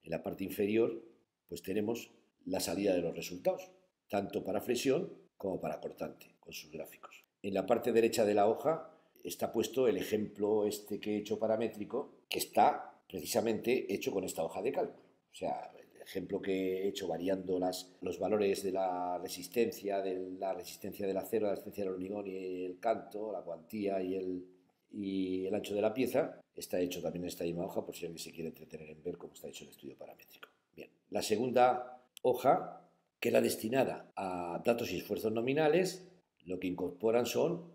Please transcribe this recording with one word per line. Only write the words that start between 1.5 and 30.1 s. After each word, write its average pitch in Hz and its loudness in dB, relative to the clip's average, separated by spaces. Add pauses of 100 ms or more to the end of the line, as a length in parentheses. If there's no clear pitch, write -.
tenemos 107 -2 (320)
la 90 -2
salida 95 2
de 87 2
los 82 -2
resultados, 87 -2 (360)
tanto - -2
para 98 -2
flexión 135 0 (240)
como 90 -4
para 78 -4
cortante, - -10
con - -18
sus - -14
gráficos. - -14 (180)
En 98 -4
la 95 2
parte 117 2
derecha 113 6
de 104 6
la 104 6
hoja - 0 (320)
está 98 -4
puesto 120 4
el 95 4
ejemplo 104 2
este 101 -4
que 104 -2
he 107 2
hecho 104 -2
paramétrico, 110 0 (140)
que - -2
está - 4
precisamente 107 0
hecho 107 -2
con 95 0
esta 87 -2
hoja 92 -4
de 123 0
cálculo. - -4 (280)
O - -20
sea, - -6
el - -20
ejemplo 92 -4
que 95 0
he 101 2
hecho 95 -4
variando 92 0
las, - -2
los 90 -4
valores 98 2
de 98 0
la 90 -2
resistencia, 98 -2
de 92 -4
la 95 -2
resistencia 95 -8
del 98 0
acero, 104 0
la 98 0
resistencia - -8
del 95 -2
hormigón 98 -6
y 92 -6
el 90 -8
canto, 110 -2
la 90 -6
cuantía 98 -4
y 92 -2
el, 92 -4 (460)
y 95 -2
el 98 0
ancho 101 -4
de 104 2
la 107 4
pieza, 127 0 (140)
está - -4
hecho 87 -2
también 85 -4
en 85 -4
esta 87 -6
misma 85 -2
hoja, 98 -4
por - -10
si 85 -8
alguien 82 -10
se 82 -10
quiere 80 -8
entretener 78 -16
en 76 -18
ver 85 -6
cómo - -16
está - -14
hecho - -14
el 69 -20
estudio - -16
paramétrico. - -20 (280)